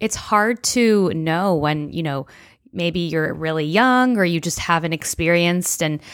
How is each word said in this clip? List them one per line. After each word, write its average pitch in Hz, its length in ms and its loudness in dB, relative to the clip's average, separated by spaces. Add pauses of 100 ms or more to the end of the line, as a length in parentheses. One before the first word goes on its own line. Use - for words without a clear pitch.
it's 220 160 -2
hard 220 480 0
to 214 480 2
know 165 420 0
when, 151 380 -2
you 165 100 -4
know, 139 240 -4 (460)
maybe 170 280 -2
you're 156 340 -2
really 156 320 -2
young 254 500 2
or 196 80 4
you 170 160 0
just 165 180 -4
haven't 165 360 0
experienced. 170 880 0
And 156 180 -2 (140)